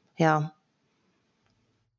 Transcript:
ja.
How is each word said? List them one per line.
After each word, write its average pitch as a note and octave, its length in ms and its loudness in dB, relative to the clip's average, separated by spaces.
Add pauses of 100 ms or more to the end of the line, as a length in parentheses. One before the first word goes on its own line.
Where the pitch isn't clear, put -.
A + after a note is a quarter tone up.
(160)
ja. D#3 360 0 (1500)